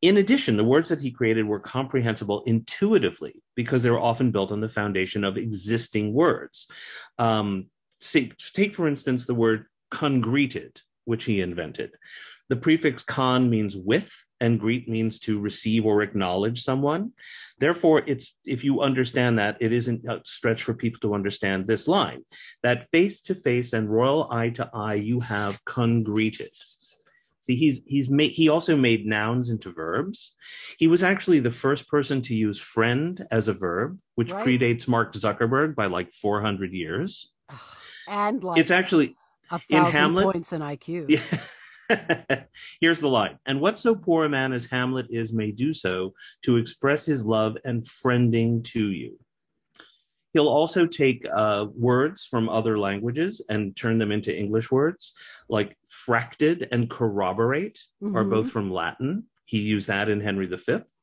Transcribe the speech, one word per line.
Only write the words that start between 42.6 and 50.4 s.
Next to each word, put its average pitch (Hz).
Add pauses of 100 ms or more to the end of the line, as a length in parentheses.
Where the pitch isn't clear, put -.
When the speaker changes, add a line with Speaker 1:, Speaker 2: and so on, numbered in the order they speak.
Speaker 1:
Here's 165
the 143
line. 110
"And 135
what 208
so 233
poor 165
a 151
man 135
as 120
Hamlet 127
is 113
may 107
do 123
so 92 (280)
to 123
express 139
his 139
love 110
and 120
friending 117 (100)
to 107
you." 60 (1120)
He'll 151